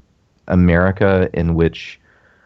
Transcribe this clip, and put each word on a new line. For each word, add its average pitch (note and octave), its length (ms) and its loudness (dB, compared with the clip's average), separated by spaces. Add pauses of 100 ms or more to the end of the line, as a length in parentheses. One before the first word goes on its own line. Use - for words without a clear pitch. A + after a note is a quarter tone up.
(480)
America F#2 840 2
in E2 220 -4
which - 440 -4 (480)